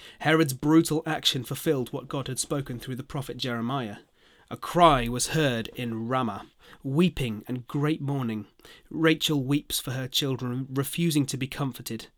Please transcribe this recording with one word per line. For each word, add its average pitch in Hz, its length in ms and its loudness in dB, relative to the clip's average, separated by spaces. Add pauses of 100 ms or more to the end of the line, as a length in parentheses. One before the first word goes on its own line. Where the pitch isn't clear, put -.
(200)
Herod's 156 340 4
brutal 156 540 4
action 156 360 -2
fulfilled 135 480 -2
what 135 160 -8
God 135 200 -6
had 131 120 -6
spoken 135 400 -4
through 127 180 -10
the 139 60 -8
prophet 131 340 -10
Jeremiah. 120 600 -4 (540)
A - 60 -10
cry 151 500 6
was 123 200 -2
heard 127 420 2
in 113 380 -6
Ramah, 120 400 -2 (360)
weeping 135 640 2
and 123 200 -6
great 147 340 -2
mourning, 123 460 -2 (420)
"Rachel 156 540 2
weeps 143 360 0
for - 120 -8
her 127 160 -6
children, 127 640 -2
refusing 143 580 2
to 131 100 -4
be 131 100 -4
comforted, 120 600 -8 (100)